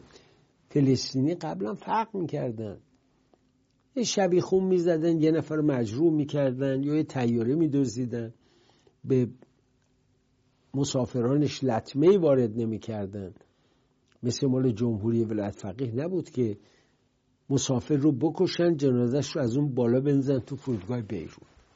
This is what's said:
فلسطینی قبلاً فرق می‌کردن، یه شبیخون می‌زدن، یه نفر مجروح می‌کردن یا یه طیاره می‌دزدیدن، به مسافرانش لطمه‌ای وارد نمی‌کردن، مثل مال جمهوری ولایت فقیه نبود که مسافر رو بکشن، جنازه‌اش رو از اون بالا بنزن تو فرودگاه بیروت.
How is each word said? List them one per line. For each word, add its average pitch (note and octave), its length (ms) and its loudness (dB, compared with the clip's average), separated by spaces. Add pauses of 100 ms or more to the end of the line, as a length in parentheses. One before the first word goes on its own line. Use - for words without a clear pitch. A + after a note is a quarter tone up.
(680)
فلسطینی C3+ 640 2
قبلاً F3+ 380 -6
فرق G#3 420 -4
می‌کردن، C3 600 -6 (1200)
یه B3 80 -2
شبیخون F#3+ 600 2
می‌زدن، E3+ 580 2
یه D#3 100 4
نفر D#3 240 0
مجروح C#3+ 580 2
می‌کردن C#3 720 0
یا D3 120 0
یه D#3 80 2
طیاره A#2+ 520 0
می‌دزدیدن، B2 800 -2 (720)
به B2 220 2 (1500)
مسافرانش C3+ 880 0
لطمه‌ای C3+ 540 4
وارد C3 400 2
نمی‌کردن، G#2 760 -6 (920)
مثل B2 240 -2
مال B2+ 240 2
جمهوری A2+ 520 0
ولایت G#2 320 -4
فقیه A2 400 -8
نبود E3 340 -4
که A2+ 280 -2 (920)
مسافر C3+ 460 0
رو C#3+ 160 4
بکشن، D#3+ 640 0
جنازه‌اش B2 580 0
رو D#3+ 60 -2
از A#2+ 160 0
اون D3 160 0
بالا A#2+ 260 2
بنزن C#3 400 2
تو - 160 -8
فرودگاه A#2+ 460 -6
بیروت. G2 540 -12 (200)